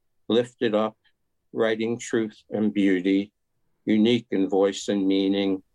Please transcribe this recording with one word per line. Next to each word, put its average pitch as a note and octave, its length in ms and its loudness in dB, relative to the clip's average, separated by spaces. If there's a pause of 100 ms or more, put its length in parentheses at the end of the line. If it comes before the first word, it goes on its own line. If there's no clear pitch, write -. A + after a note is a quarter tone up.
(280)
lifted A#2+ 460 -2
up, G#2+ 240 -2 (560)
writing A2+ 460 -2
truth A2+ 380 -4 (120)
and G#2 240 -2
beauty, G2 580 0 (540)
unique A2+ 460 2
in F#2+ 180 0
voice G2 400 0
and G2 180 0
meaning, G2 560 0 (120)